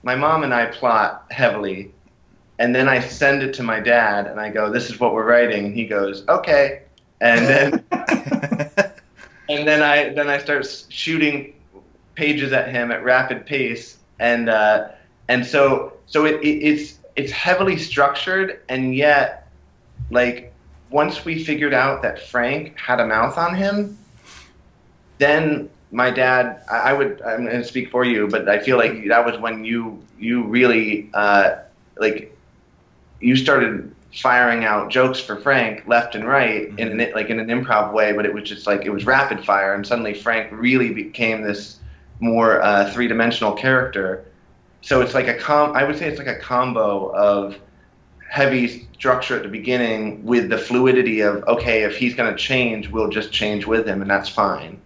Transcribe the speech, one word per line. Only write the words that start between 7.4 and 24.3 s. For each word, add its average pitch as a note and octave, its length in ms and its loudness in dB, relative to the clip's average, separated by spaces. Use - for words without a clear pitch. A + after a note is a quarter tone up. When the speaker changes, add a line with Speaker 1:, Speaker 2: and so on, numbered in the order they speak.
Speaker 1:
then, C#3 420 2
Speaker 2:
<laughs> - 1040 -2
Speaker 1:
and D3 180 -2
then D3+ 160 4
I, D3 280 4
then C#3+ 180 -2
I C#3 100 0
start C#3 260 -2
s-, - 240 -14
shooting D3 680 -2
pages D3 380 -2
at B2+ 160 0
him A#2+ 220 -4
at A2 140 -4
rapid B2+ 420 0
pace, B2 520 -6
and, A#2 300 2
uh, G#2+ 400 2
and B2 180 0
so, C#3 480 2
so D3+ 180 0
it, D3+ 180 0
it, D3 160 0
it's, D3 400 -2
it's - 180 -6
heavily F#3 440 0
structured, F#3 920 -2
and C3 260 -2
yet, C#3+ 540 2
like, B2 420 -2
once D3+ 340 0
we D#3+ 180 -6
figured D3 300 -2
out C3 300 0
that - 260 -4
Frank C3 500 -4
had B2 200 -2
a A#2 80 2
mouth A2+ 320 0
on F3 160 0
him, G3+ 420 -2